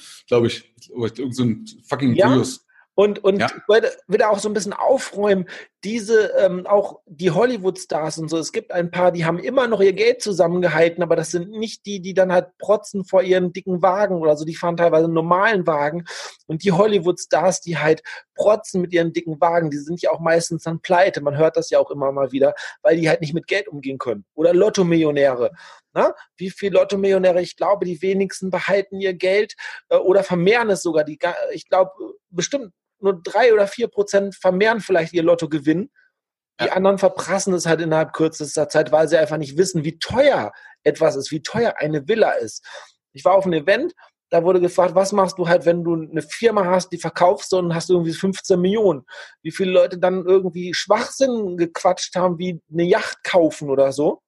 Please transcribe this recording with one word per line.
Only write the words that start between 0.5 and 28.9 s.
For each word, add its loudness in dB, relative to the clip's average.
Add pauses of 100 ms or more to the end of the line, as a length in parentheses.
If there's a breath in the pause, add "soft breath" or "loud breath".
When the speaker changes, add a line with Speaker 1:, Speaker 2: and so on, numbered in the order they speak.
Speaker 1:
Irgend -8
so 0
ein -2 (200)
fucking 0
Speaker 2:
Ja. 4
Speaker 1:
Prius. 0 (280 soft breath)
Speaker 2:
Und, 0
und 2
Speaker 1:
Ja. 0
Speaker 2:
ich -6
wollte 2 (120)
wieder 2
auch 0
so -4
ein -6
bisschen -6
aufräumen, 0 (380 loud breath)
diese, 0
ähm, 0
auch 0
die -4
Hollywood-Stars -2
und -8
so, -2
es -6
gibt -8
ein -2
paar, 2
die -4
haben -2
immer -2
noch 0
ihr 4
Geld 0
zusammengehalten, 0
aber 0
das -2
sind -6
nicht -10
die, -10
die -10
dann 2
halt 0
protzen -2
vor 2
ihren 0
dicken -6
Wagen 2
oder 2
so, -8
die -8
fahren -4
teilweise 4
einen -2
normalen 2
Wagen. -2 (440 loud breath)
Und -6
die 2
Hollywood-Stars, 0
die -6
halt 2 (320 loud breath)
protzen 0
mit -4
ihren 0
dicken -6
Wagen, 2
die -6
sind -10
ja 0
auch -4
meistens 0
dann -6
pleite, 2
man -4
hört 2
das -4
ja 2
auch 0
immer -2
mal -2
wieder, 2 (300 loud breath)
weil 4
die 0
halt 2
nicht -6
mit -4
Geld -2
umgehen -8
können. -6 (100)
Oder 4
Lotto-Millionäre. 2 (420 loud breath)
Na? 2 (220 loud breath)
Wie -10
viele -2
Lotto-Millionäre, 2
ich -8
glaube, 0
die -6
wenigsten -2
behalten -4